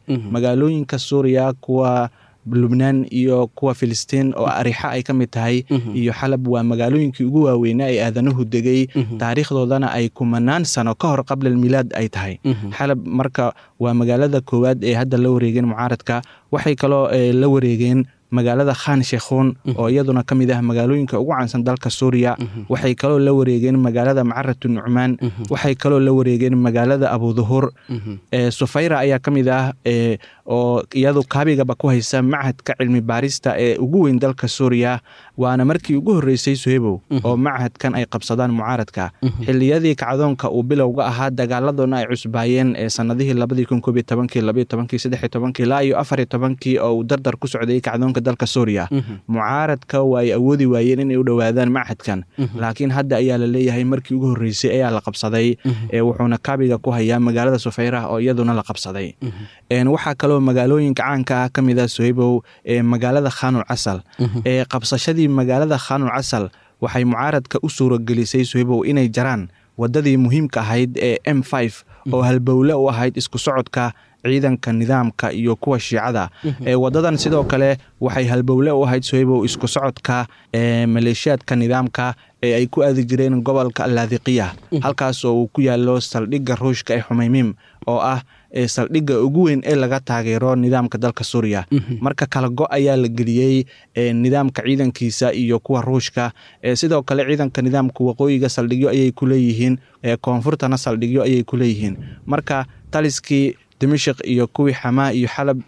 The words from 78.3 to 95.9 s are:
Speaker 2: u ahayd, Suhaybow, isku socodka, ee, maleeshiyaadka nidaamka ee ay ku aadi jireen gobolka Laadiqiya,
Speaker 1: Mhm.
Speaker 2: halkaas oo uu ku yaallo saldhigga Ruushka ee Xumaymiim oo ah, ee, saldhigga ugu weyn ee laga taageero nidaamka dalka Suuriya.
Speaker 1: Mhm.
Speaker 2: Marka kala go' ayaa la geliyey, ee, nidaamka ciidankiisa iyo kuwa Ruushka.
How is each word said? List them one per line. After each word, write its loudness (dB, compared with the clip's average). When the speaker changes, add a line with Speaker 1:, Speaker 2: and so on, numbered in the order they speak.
Speaker 2:
u 2
ahayd, 0
Suhaybow, 2
isku -4
socodka, -4
ee, 0
maleeshiyaadka 0
nidaamka 0
ee 2
ay 2
ku 0
aadi 2
jireen 2
gobolka 0
Laadiqiya, 0
Speaker 1:
Mhm. 0
Speaker 2:
halkaas -2
oo 2
uu -2
ku -2
yaallo 2
saldhigga -4
Ruushka -2
ee 0
Xumaymiim 2
oo 0
ah, -2
ee, 0
saldhigga 0
ugu 4
weyn 2
ee 2
laga 0
taageero 0
nidaamka 2
dalka -2
Suuriya. -2
Speaker 1:
Mhm. -2
Speaker 2:
Marka -2
kala -2
go' 0
ayaa 2
la 2
geliyey, 0
ee, 0
nidaamka 0
ciidankiisa 0
iyo 0
kuwa -2
Ruushka. -2